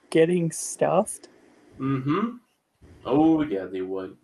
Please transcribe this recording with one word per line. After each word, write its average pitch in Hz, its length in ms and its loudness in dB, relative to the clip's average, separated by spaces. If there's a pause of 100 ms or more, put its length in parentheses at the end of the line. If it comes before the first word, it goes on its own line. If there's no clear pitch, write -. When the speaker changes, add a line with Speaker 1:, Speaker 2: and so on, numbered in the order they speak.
(100)
Speaker 1:
getting 165 420 4
stuffed? - 760 -2 (500)
Speaker 2:
Mm-hmm. 143 580 -2 (680)
Oh, 156 380 4
yeah, 98 220 -4
they 92 180 -8
would. 92 420 -8